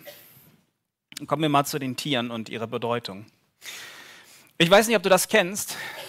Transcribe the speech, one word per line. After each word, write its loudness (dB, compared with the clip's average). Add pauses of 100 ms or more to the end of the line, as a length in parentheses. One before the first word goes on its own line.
(1300)
Kommen -2
wir 2
mal 4
zu -6
den -6
Tieren -4
und -10
ihrer -8
Bedeutung. -6 (1300)
Ich 4
weiß 8
nicht, 4
ob -2
du -2
das 6
kennst, 0 (320)